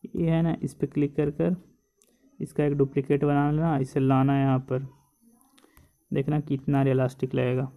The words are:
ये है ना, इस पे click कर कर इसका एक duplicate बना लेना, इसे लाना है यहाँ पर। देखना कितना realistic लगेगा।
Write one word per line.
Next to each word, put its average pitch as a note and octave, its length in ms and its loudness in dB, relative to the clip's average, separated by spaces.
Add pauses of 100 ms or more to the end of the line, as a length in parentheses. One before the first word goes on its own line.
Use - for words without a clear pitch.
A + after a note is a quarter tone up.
(140)
ये E3+ 160 -2
है E3 120 2
ना, E3 220 0
इस C3+ 100 -6
पे - 140 -4
click C#3+ 280 -2
कर D3 160 0
कर E3+ 240 0 (840)
इसका - 240 -4
एक C#3+ 100 2
duplicate C#3+ 500 0
बना D3 280 2
लेना, D#3 260 0
इसे C3+ 220 -2
लाना C3+ 340 4
है C#3 80 2
यहाँ C3+ 200 2
पर। C3+ 260 -6 (1200)
देखना D3 300 -2
कितना C#3 420 -2
realistic C3 520 0
लगेगा। B2+ 420 -2